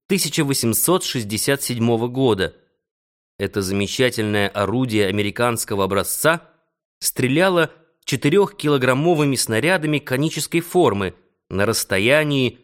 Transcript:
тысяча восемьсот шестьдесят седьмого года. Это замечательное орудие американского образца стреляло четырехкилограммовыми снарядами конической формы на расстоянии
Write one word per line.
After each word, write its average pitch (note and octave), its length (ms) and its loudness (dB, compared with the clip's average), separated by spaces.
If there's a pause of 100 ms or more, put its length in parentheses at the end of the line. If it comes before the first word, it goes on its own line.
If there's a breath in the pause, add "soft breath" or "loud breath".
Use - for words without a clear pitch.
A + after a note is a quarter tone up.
тысяча E3 360 -2
восемьсот C#3 600 0
шестьдесят A2+ 580 -2
седьмого A#2 460 0
года. A#2 480 0 (840)
Это G2+ 240 -2
замечательное G#2 840 -2
орудие G#2+ 580 0
американского G#2 800 -2
образца A#2+ 680 -2 (480)
стреляло E3+ 720 0 (340)
четырехкилограммовыми D3 1300 2
снарядами D3+ 640 0
конической D3+ 600 -2
формы G#2+ 560 0 (340)
на G2 160 0
расстоянии B2+ 960 0